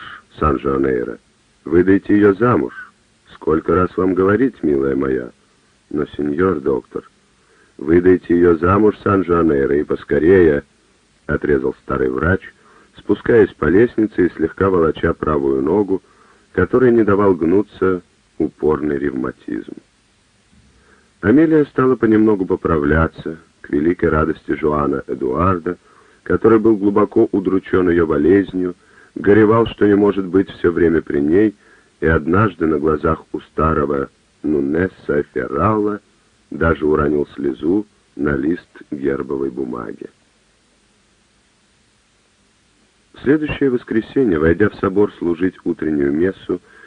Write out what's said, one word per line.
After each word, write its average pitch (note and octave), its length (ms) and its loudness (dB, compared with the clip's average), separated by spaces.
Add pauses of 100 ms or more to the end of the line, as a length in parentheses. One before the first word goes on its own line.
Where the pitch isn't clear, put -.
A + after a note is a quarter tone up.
(400)
Сан-Жоанейро. C2+ 760 -2 (480)
Выдайте F#2 500 2
её G#2 180 4
замуж. F#2 400 0 (600)
Сколько D#2+ 420 -2
раз F2+ 220 0
вам F#2 160 0
говорить, G#2 500 0
милая C#2 320 0
моя?» C2 360 -4 (580)
«Но, D2 160 -6
сеньор D2 560 -2
доктор». C2+ 420 -4 (720)
«Выдайте F2 580 2
её F2 220 4
замуж, G2+ 460 2
Сан-Жоанейро, E2 720 0
и D2+ 60 0
поскорее», — D2 800 2 (640)
отрезал C#2 560 -2
старый C2 280 -4
врач, D2+ 320 0 (540)
спускаясь G#2 580 2
по - 120 -6
лестнице G#2 640 2
и D#2+ 60 -12
слегка E2 360 -2
волоча E2+ 440 0
правую C2+ 500 -2
ногу, F#2 360 0 (540)
которой A#2+ 380 2
не A#2 120 4
давал G2 300 2
гнуться F2+ 680 -2 (340)
упорный D2 600 -2
ревматизм. C2 760 -8 (1500)
Амелия D3+ 440 4
стала C3 300 0
понемногу G#2+ 500 2
поправляться, E2 920 -2 (240)
к - 100 -20
великой D#2+ 380 0
радости D#2 440 -2
Жоана D2 540 -4
Эдуарда, D#2+ 720 -4 (440)
который A2 380 2
был A2 180 2
глубоко G2+ 540 2
удручён F#2 580 0
её E2+ 160 2
болезнью, F2 720 0 (400)
горевал, G#2+ 500 4
что - 220 0
не G#2 80 4
может G2 320 2
быть F#2 240 0
всё - 200 -2
время E2 300 2
при - 180 -4
ней, F#2 360 2 (440)
и D2 60 -4
однажды E2 600 0
на D#2 100 0
глазах D#2 540 -2
у D2+ 80 -8
старого C#2+ 720 -4 (340)
Нунеса D2 800 -4 (100)
Феррала G2+ 640 -4 (520)
даже D2+ 340 -2
уронил D2 480 0
слезу C#2+ 540 -4 (280)
на D2 200 -4
лист D2+ 340 -4 (220)
гербовой C2+ 580 -6
бумаги. B1 580 -12 (3000)
В - 100 -20
следующее C#3+ 460 0
воскресенье, A2+ 680 -2
войдя E2+ 320 2
в - 60 -12
собор G2 420 0
служить F2 460 -4
утреннюю D2+ 480 -2
мессу F2+ 500 -4 (260)